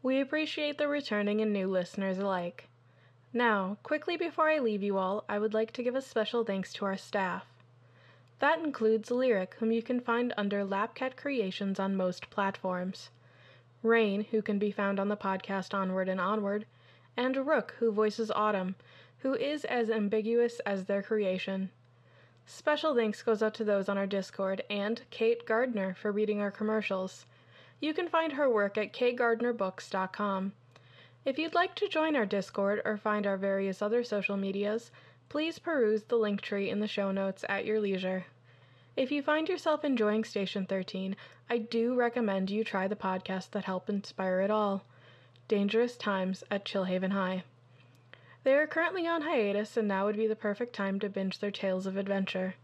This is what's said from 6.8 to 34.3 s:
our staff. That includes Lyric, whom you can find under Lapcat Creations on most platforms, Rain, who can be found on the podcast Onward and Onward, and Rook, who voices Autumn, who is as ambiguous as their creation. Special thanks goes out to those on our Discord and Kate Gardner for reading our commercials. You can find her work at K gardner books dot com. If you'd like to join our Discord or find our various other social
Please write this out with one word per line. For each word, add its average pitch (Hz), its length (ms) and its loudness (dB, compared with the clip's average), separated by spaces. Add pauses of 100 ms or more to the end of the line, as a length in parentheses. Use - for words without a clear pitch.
our 196 140 -2
staff. 185 480 -4 (920)
That 311 200 4
includes 220 520 2
Lyric, 240 480 2
whom 226 140 2
you 226 100 2
can 247 180 -2
find 240 360 0
under 202 260 0
Lapcat 220 540 -2
Creations 196 640 -2
on 190 160 0
most 185 320 -2
platforms, 190 800 -4 (760)
Rain, 220 480 4
who 220 120 2
can 202 160 0
be 208 120 2
found 196 300 0
on 202 80 0
the 208 80 0
podcast 190 560 -4
Onward 190 380 0
and 185 100 -2
Onward, 208 460 0 (500)
and 262 300 0
Rook, 294 320 2
who 233 120 2
voices 214 400 0
Autumn, 196 440 0 (460)
who 262 120 0
is 285 320 -2
as 240 240 0
ambiguous 220 800 2
as 196 180 -2
their 202 180 0
creation. 190 680 0 (720)
Special - 500 0
thanks 220 280 2
goes 220 200 2
out 214 120 2
to 220 100 -4
those 202 240 2
on 202 80 0
our 196 100 0
Discord 190 640 -2
and 208 400 -2
Kate 233 380 0
Gardner 220 480 0
for 208 180 -2
reading 208 300 0
our 202 80 0
commercials. 208 720 -2 (560)
You 302 120 -2
can 349 160 -2
find 320 240 2
her 277 160 2
work 208 300 2
at 214 160 -4
K 247 180 2
gardner 240 400 2
books 196 380 -4
dot 190 220 -2
com. 196 400 -2 (720)
If 269 120 -2
you'd 320 160 -2
like 370 200 2
to 403 140 0
join 311 280 2
our 226 80 4
Discord 202 580 0
or 214 140 0
find 208 300 0
our 196 100 0
various 196 460 0
other 226 200 2
social 202 360 -2